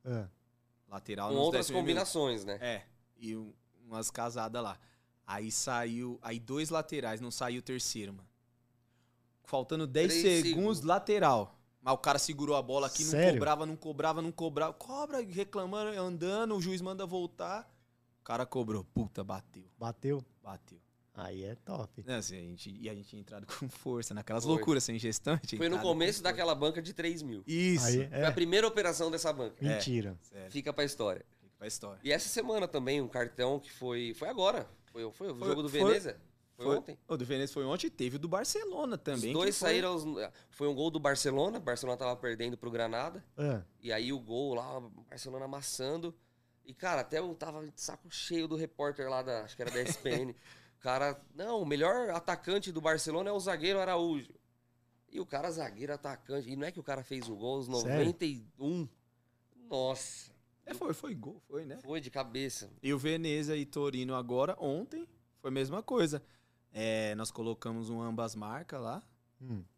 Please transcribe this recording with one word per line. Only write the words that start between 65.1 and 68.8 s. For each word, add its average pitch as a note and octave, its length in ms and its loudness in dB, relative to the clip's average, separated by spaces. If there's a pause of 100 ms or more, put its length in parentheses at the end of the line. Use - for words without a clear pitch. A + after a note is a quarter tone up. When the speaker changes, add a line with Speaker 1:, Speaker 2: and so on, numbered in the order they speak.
Speaker 2:
foi C3+ 100 -6
a - 20 -2
mesma C3+ 300 0
coisa. E3+ 400 2 (500)
É, A2 420 0
nós A2 180 -4
colocamos A2+ 580 -4
um A#2 100 -4
ambas A2+ 360 -4
marca A#2+ 420 -8
lá. B2 240 -6 (380)